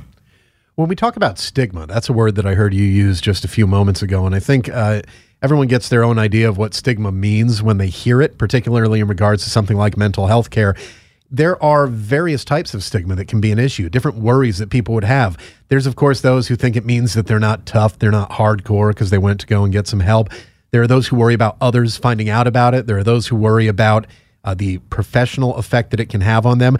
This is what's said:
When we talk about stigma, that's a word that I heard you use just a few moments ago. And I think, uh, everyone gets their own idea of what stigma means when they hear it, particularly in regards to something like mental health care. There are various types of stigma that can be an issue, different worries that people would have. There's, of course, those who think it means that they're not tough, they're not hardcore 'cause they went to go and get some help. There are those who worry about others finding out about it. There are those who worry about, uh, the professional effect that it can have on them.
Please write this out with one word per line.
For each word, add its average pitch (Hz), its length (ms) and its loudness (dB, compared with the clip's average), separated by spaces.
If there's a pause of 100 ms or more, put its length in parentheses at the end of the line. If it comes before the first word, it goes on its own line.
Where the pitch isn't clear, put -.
(760)
When 160 120 0
we 185 80 -2
talk 233 220 -2
about 202 200 -2
stigma, 92 480 -4
that's 104 220 -6
a 135 60 0
word 110 220 2
that 98 100 -2
I 98 80 0
heard 104 200 2
you 101 120 2
use 98 340 2
just - 240 -2
a 95 60 -4
few 107 180 0
moments 101 340 2
ago. 92 240 -2
And 92 80 -2
I 98 60 0
think, 131 300 0
uh, 107 320 -2 (400)
everyone 139 260 2
gets 123 220 0
their 117 160 4
own 117 120 2
idea 110 300 2
of 98 100 -2
what 104 160 -4
stigma 107 380 -2
means 107 500 0
when 107 160 2
they 95 120 -2
hear 123 320 0
it, - 160 -2
particularly 110 640 0
in 101 80 0
regards 104 340 0
to - 60 -8
something 104 260 0
like 101 220 0
mental 101 300 0
health 113 220 2
care. 101 280 0 (560)
There 156 300 0
are 147 240 4
various 127 560 -2
types 151 300 -4
of 101 100 -8
stigma 92 320 -4
that 92 140 -8
can 113 100 -2
be 107 140 0
an 107 60 0
issue, 123 280 -2
different 123 300 -2
worries 117 400 0
that 101 120 -6
people 113 260 -2
would 101 100 -2
have. 117 320 0 (320)
There's, 135 160 0
of 131 100 -4
course, 139 240 0
those 127 300 0
who 120 80 -2
think 123 180 0
it 107 100 -4
means 120 280 0
that 107 120 -2
they're 107 140 0
not 107 260 -2
tough, 107 320 0
they're 104 140 2
not 104 200 0
hardcore 104 640 0
'cause 98 180 -2
they 101 60 4
went 101 220 0
to - 80 -16
go 101 160 2
and 98 80 0
get 101 160 -2
some 101 140 -2
help. 107 280 2 (420)
There 120 100 4
are 117 60 2
those 127 200 2
who 127 80 -2
worry 117 180 4
about 110 280 0
others 120 340 0
finding 107 340 -2
out 117 180 2
about 123 260 2
it. 123 120 0
There 107 120 -2
are 98 60 0
those 117 240 0
who 113 100 -2
worry 110 300 2
about, 107 400 2 (360)
uh, 95 120 -4
the 92 240 -4 (100)
professional 123 680 -2
effect 120 360 -4
that 113 100 -2
it - 80 -8
can 104 100 -4
have 110 260 2
on 123 120 2
them. 127 220 4